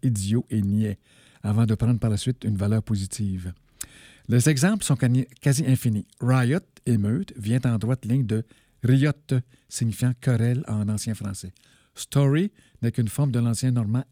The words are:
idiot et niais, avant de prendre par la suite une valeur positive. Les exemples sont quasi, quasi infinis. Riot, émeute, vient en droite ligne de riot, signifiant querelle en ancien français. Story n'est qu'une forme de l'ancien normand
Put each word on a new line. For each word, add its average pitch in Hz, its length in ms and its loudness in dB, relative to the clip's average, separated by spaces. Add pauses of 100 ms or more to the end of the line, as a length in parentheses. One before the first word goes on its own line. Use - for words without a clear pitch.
idiot 110 480 0
et 110 100 0
niais, 101 380 0 (440)
avant 104 240 2
de 107 80 2
prendre 113 240 0
par 113 120 -2
la 101 60 0
suite - 280 -4
une 104 120 -2
valeur 104 260 0
positive. 95 720 -4 (760)
Les 120 200 4
exemples 160 360 2
sont 135 120 2
quasi, 127 300 2 (140)
quasi 139 260 0
infinis. 120 400 0 (140)
Riot, 127 400 2 (260)
émeute, 113 500 0
vient 113 280 -2
en 117 140 0
droite 117 260 -4
ligne 120 220 0
de 110 180 -2 (400)
riot, 135 280 4 (560)
signifiant 123 520 -2
querelle 123 460 0
en 104 220 -2
ancien 107 260 -4
français. 98 380 -10 (420)
Story 143 580 0 (300)
n'est 120 100 0
qu'une 117 160 -2
forme 143 220 -2
de 123 80 0
l'ancien 120 320 0
normand 120 420 0